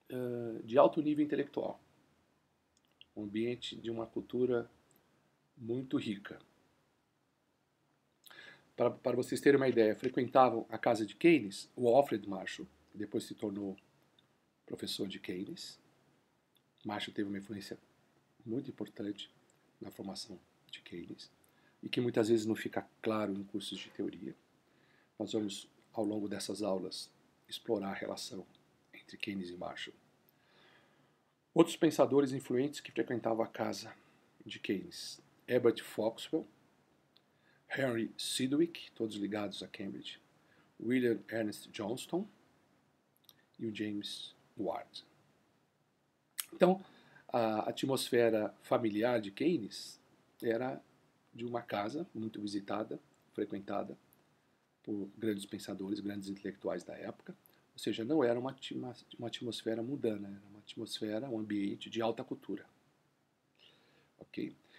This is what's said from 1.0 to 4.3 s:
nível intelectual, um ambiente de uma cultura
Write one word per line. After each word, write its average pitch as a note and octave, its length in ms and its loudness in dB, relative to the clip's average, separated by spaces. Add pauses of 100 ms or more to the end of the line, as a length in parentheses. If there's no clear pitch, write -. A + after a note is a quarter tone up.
nível D3 240 4
intelectual, - 540 -2 (1400)
um G#2+ 80 -6
ambiente A2+ 520 -2
de - 140 -8
uma A#2 160 -4
cultura A#2+ 640 0 (880)